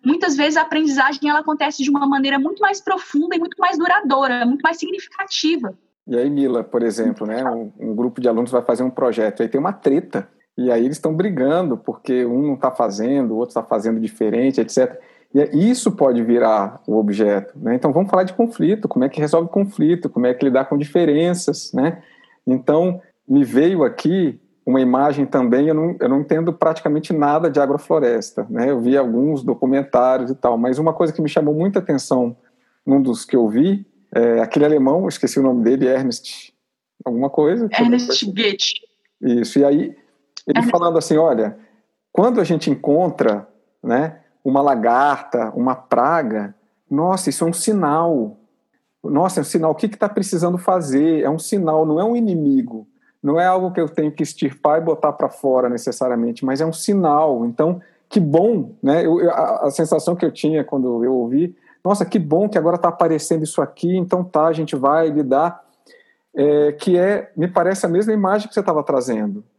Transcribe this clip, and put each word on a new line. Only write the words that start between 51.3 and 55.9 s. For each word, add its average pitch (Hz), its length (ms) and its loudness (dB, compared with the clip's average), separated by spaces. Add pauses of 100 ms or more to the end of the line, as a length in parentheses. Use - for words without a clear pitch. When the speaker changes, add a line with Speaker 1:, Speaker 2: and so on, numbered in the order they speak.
Speaker 2:
um 160 80 -2
sinal, 160 480 0
não 151 120 0
é 185 60 0
um 233 120 0
inimigo. 139 720 0 (360)
Não 143 160 0
é 180 80 2
algo 185 240 0
que 180 100 -4
eu 160 80 0
tenho 151 220 -2
que 151 140 -4
extirpar 147 540 -2
e 165 60 -2
botar 156 280 0
pra 143 160 -4
fora 127 400 0
necessariamente, 120 760 -4